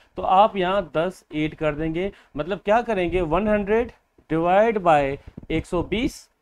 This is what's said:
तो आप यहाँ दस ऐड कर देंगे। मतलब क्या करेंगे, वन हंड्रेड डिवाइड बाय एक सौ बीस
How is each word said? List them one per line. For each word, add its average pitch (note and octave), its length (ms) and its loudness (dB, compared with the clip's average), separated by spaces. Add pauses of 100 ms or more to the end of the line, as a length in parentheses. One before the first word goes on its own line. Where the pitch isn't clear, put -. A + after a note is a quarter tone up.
(160)
तो F3+ 60 -8
आप F#3+ 340 4
यहाँ F#3 420 -2
दस F3 280 -4 (100)
ऐड D3+ 200 -4
कर D3+ 200 -2
देंगे। E3 360 -4 (260)
मतलब E3 220 -6
क्या A3 220 2
करेंगे, F#3 400 -2
वन F3 260 0
हंड्रेड G#3+ 440 0 (380)
डिवाइड F#3 480 2
बाय D3 420 2 (320)
एक D#3+ 140 -2
सौ E3+ 180 -2
बीस - 460 -4 (120)